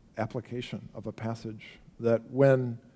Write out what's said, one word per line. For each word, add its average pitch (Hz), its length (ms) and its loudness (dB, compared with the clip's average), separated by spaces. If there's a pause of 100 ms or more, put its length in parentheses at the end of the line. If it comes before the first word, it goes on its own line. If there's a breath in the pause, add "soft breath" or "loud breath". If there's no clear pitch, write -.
(180)
application 113 760 -6
of 107 140 -10
a 107 60 -6
passage, 113 640 -10 (200)
that 117 300 2
when, 127 480 4 (180 soft breath)